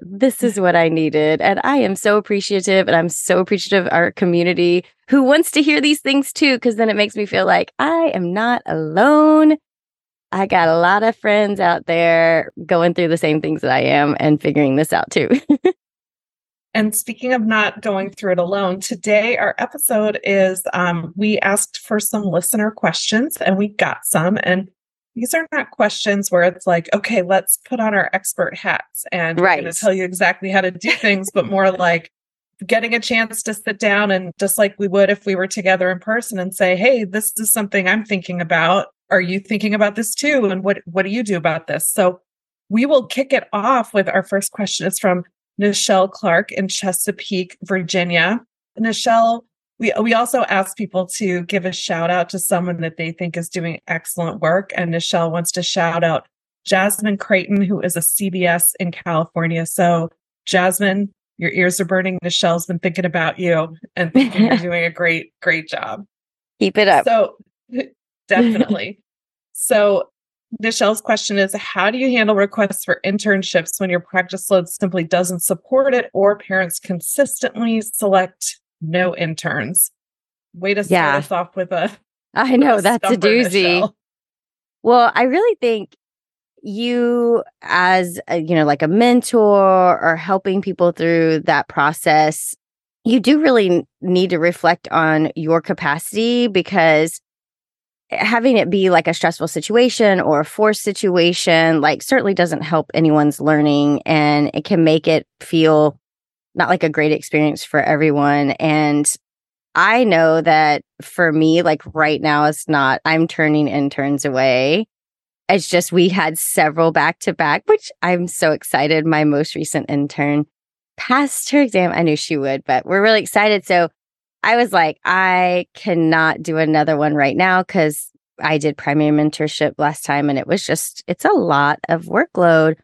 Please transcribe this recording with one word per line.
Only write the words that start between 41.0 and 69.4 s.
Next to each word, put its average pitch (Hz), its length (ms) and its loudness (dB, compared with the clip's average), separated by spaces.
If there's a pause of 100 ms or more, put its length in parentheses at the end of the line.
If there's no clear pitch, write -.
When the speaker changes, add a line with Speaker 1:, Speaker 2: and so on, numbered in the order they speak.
Speaker 2:
do 190 60 -6
you 226 120 -4
do 202 160 -2
about 160 300 -2
this?" 151 200 -6
So 185 320 0 (500)
we 226 180 0
will 277 180 2
kick 269 260 -4
it 254 220 0
off 226 400 0
with 190 160 0
our 190 140 0
first - 300 -4
question. 196 340 -6
It's 190 100 -6
from 180 260 0 (380)
Nichelle 202 480 0
Clark 190 420 -2
in 190 160 -4
Chesapeake, 185 920 -6
Virginia. 175 800 -2 (400)
Nichelle 226 640 0 (380)
we, 226 200 -2
we 226 140 0
also 240 300 0
ask 190 340 -2
people 185 380 -4
to 180 280 -4
give 180 220 -4
a 185 80 -6
shout 170 380 -4
out 175 180 -2
to 196 100 -8
someone 175 420 -2
that 165 160 -8
they 165 140 -6
think 170 240 -8
is 170 140 -8
doing 170 380 -8
excellent 165 520 -8
work. 170 360 -2
And 170 180 -4
Nichelle 170 380 -2
wants 170 220 -4
to 180 100 -4
shout 170 400 -2
out 160 240 -2 (380)
Jasmine 202 520 0
Creighton, 196 440 0
who 190 200 -2
is 175 160 -4
a 165 40 -6
C - 280 -2
B 180 160 -2
S 170 340 0
in 175 120 -6
California. 165 760 -4
So, 170 440 0 (360)
Jasmine, 190 640 0 (260)
your 165 140 -4
ears 180 300 0
are 180 40 -4
burning. 185 380 -2
Nichelle's 170 420 -2
been 180 140 -6
thinking 180 240 -4
about 165 360 -4
you 165 360 -2 (200)
and 170 180 -4
thinking 226 320 2
you're 233 120 2
Speaker 1:
<laughs> 175 140 -4
Speaker 2:
doing 170 140 -2
a 170 60 -2
great, 165 500 -4
great 160 260 -2
job. 110 380 -10 (540)
Speaker 1:
Keep 196 180 0
it 214 100 4
up. 170 160 4
Speaker 2:
So, 226 340 2 (320)
<laughs> - 580 -12
definitely. 214 720 0 (540)